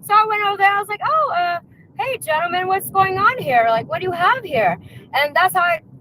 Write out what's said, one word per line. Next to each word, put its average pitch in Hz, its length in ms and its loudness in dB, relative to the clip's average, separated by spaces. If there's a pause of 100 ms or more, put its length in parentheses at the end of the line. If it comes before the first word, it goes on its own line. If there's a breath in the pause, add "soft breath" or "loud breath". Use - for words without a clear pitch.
So - 60 -2
I 427 120 4
went 415 200 -2
over 403 120 0
there, 392 140 4
I 403 80 0
was 403 80 -4
like, 415 180 -8
Oh, 587 260 0
uh, 698 280 -2 (400 soft breath)
hey, - 180 -4
gentlemen, 349 500 -2
what's 381 220 -2
going 381 280 0
on 415 200 2
here? 269 320 2
Like, 226 180 0
what 311 120 -6
do 370 60 -6
you 370 60 -2
have 381 320 2
here? 226 340 0 (360 loud breath)
And 285 220 -2
that's 359 180 2
how 370 80 0
I 349 200 0 (200)